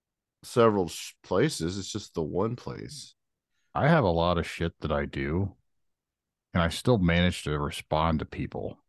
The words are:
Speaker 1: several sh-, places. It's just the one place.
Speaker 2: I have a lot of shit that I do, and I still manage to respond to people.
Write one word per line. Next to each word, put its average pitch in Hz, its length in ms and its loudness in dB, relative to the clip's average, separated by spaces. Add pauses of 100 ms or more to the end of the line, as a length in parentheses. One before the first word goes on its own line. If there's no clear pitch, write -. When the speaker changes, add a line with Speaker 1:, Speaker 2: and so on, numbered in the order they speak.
(440)
Speaker 1:
several 107 460 4
sh-, - 240 -12 (100)
places. 98 540 0
It's 98 140 -10
just - 240 -10
the 85 80 -2
one 95 320 -4
place. - 600 -14 (600)
Speaker 2:
I 135 140 2
have 160 140 6
a 95 60 4
lot 85 280 2
of 82 100 0
shit - 340 -4
that 78 100 -4
I 71 140 0
do, 73 500 -4 (1000)
and 90 100 2
I 82 60 2
still 123 280 2
manage 87 460 2
to 76 160 -4
respond 78 600 0
to - 60 -4
people. - 640 -10